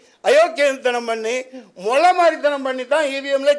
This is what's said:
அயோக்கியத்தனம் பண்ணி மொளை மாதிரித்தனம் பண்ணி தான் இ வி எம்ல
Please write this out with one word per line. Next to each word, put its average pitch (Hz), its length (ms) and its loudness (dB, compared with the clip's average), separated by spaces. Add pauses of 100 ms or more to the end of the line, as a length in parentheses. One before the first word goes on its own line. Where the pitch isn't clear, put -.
(240)
அயோக்கியத்தனம் 262 800 2
பண்ணி 226 280 -4 (520)
மொளை 285 320 4
மாதிரித்தனம் 294 440 0
பண்ணி 254 240 -6
தான் 294 200 0
இ 269 180 -6
வி 277 120 -8
எம்ல 277 220 2